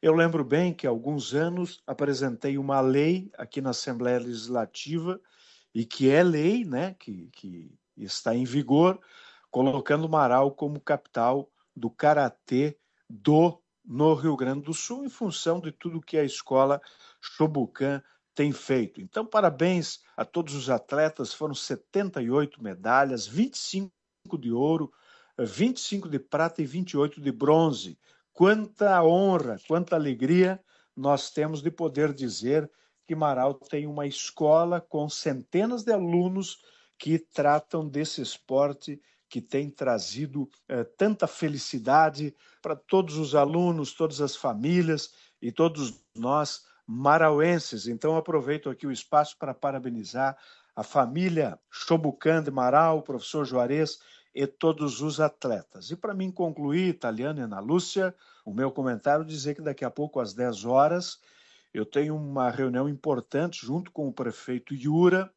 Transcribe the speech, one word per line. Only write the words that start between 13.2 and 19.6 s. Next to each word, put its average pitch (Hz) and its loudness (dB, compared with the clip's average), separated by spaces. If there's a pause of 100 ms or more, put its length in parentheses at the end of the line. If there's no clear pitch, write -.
no 151 4
Rio 147 0
Grande 135 -2
do 156 -6
Sul, 254 -8
em 277 -8
função 170 -4
de 160 -10
tudo 165 -8
que - -6
a 220 4
escola 135 2 (400)
Shobukan 139 -2 (360)
tem 190 2
feito. 127 -2
Então, 208 -6
parabéns 175 2 (160)